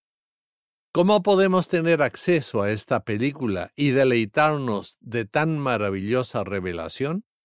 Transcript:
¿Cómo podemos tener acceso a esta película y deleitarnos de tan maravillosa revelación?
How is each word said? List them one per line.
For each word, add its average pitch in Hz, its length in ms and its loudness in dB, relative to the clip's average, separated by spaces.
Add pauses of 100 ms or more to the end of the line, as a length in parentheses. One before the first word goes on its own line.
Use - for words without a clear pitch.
(920)
¿Cómo 190 300 4
podemos 190 460 2
tener 165 340 2
acceso 131 600 0
a 101 80 0
esta 110 340 -2
película 110 720 -4
y 143 160 0
deleitarnos 127 1080 2
de 117 240 -6
tan 151 340 -2
maravillosa 107 840 -2
revelación? 92 800 -6 (200)